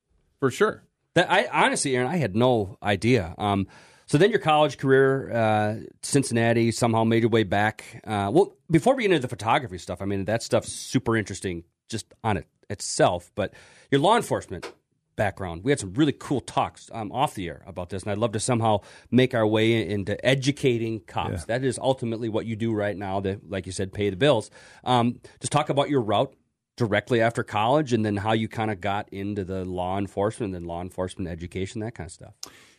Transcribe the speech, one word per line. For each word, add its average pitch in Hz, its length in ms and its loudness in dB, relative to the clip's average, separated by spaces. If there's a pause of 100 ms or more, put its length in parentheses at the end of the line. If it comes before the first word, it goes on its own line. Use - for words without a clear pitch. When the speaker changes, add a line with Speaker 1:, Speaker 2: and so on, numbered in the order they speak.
(400)
Speaker 1:
For 135 100 4
sure. - 340 0 (320)
Speaker 2:
That 175 160 4
I 196 200 4
honestly, 160 440 2
Aaron, 127 120 2
I 160 100 -2
had 107 180 0
no 117 460 2
idea. 101 560 2
Um, 98 300 0 (400)
so 147 100 2
then 196 140 6
your 214 80 2
college 151 400 2
career, 135 520 4
uh, 107 440 2 (260)
Cincinnati, 117 720 2
somehow 113 320 2
made 113 180 4
your 117 80 4
way 110 140 4
back. 104 640 -2
Uh, 101 260 -2
well, 196 220 2 (160)
before 220 240 4
we 254 80 -2
get 196 80 2
into 160 100 2
the 123 60 -4
photography 113 500 -2
stuff, 90 240 -10
I 98 40 -6
mean, 98 200 -2
that 107 160 -2
stuff's - 300 -2
super - 440 -2
interesting 95 500 -4 (220)
just - 200 -10 (160)
on 107 140 0
it, 73 100 -10 (200)
itself. - 680 -2
But 95 180 -4 (380)
your 139 100 4
law 196 140 4
enforcement - 580 -4 (420)
background, 92 480 -4
we 131 80 2
had 143 80 0
some 95 140 -8
really 139 200 2
cool - 280 -4
talks, - 500 -4
um, 110 200 -8
off 139 240 -2
the 92 120 -6
air 73 200 -12
about 92 240 -10
this, 95 100 -6
and 104 100 -6
I'd 101 60 -4
love 110 140 0
to 107 80 -4
somehow 110 400 2 (320)
make 123 240 4
our 113 100 4
way 110 380 4
in, 85 80 -4
into 101 340 -4
educating 123 760 0
cops. 90 400 -6
Speaker 3:
Yeah. - 40 -14 (140)
Speaker 2:
That 131 40 -4
is 127 140 -2
ultimately 117 520 -2
what 104 180 -4
you 113 80 -6
do 113 180 -2
right 104 240 -2
now, 98 220 -4
that, 98 280 -4
like 95 200 -6
you 95 40 -8
said, 98 220 -6
pay 104 160 0
the 95 60 -2
bills. 135 340 2 (340)
Um, 120 360 2 (200)
just - 140 -8
talk 147 160 2
about 139 220 0
your 135 100 2
route 107 320 0 (420)
directly 113 460 2
after 117 220 2
college, 123 500 0
and 110 100 2
then 104 140 -2
how 104 140 -2
you 113 160 0
kinda 107 280 -4
got 98 340 -6
into 98 340 -6
the 92 200 -6
law 92 360 -4
enforcement, 98 560 -2
and 87 80 -10
then 85 40 -10
law 85 140 -8
enforcement 92 480 -6
education, 90 520 -8
that 110 140 -8
kinda - 140 -10
stuff. - 240 -20 (460)